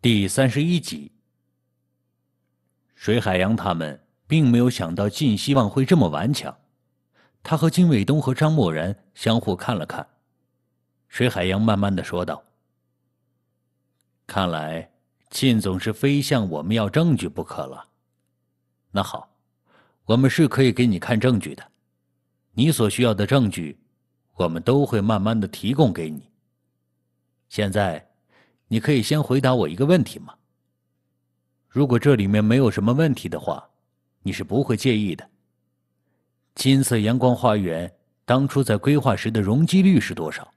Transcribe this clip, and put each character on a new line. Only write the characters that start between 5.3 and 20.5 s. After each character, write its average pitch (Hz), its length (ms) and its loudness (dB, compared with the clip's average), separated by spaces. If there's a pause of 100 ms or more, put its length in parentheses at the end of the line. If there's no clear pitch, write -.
希 139 160 -2
望 120 160 2
会 135 140 -2
这 170 140 4
么 104 100 4
顽 82 260 -2
强， - 240 -8 (880)
他 160 140 -4
和 160 120 0
金 175 200 4
卫 104 160 2
东 147 160 0
和 131 120 -2
张 156 160 0
默 113 240 2
然 82 240 -6 (160)
相 113 240 0
互 107 160 -2
看 110 220 -4
了 78 100 -6
看。 - 220 -12 (1000)
水 123 180 -2
海 95 160 -2
洋 95 180 0
慢 110 160 2
慢 101 160 0
地 87 80 -2
说 87 220 -6
道 - 180 -8 (1800)
：“看 95 240 -4
来 80 400 -8 (400)
靳 123 300 0
总 92 180 -4
是 110 140 -6
非 143 300 -2
向 117 280 -2
我 76 140 -8
们 98 100 -2
要 104 160 0
证 160 240 2
据 90 140 -2
不 - 160 -8
可 - 240 -10
了。 - 220 -20 (1040)
那 98 120 -2
好， - 320 -12 (680)
我 110 100 2
们 131 140 4
是 151 180 4
可 131 160 2